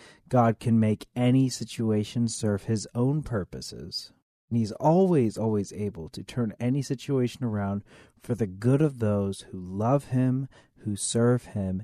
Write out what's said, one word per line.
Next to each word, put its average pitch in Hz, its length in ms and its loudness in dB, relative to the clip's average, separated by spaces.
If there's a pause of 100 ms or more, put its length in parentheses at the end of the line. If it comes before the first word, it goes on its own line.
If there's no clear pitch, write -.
(300)
God 117 300 4
can 113 200 4
make 107 340 0
any 127 360 4
situation 113 760 -2
serve 104 380 -2
his 107 300 -2
own 135 280 0
purposes. - 920 -8 (360)
And 117 80 -2
he's 110 160 0
always, 156 640 4
always 104 380 0
able 90 340 -6
to - 160 -12
turn 110 340 -4
any 127 220 0
situation 127 640 -2
around 101 400 -2 (380)
for 123 120 -4
the 104 120 0
good 110 340 2
of 143 180 2
those 101 520 0
who 92 100 -10
love 107 460 0
him, 131 420 0 (300)
who 104 180 -6
serve 120 480 0
him, 95 400 -4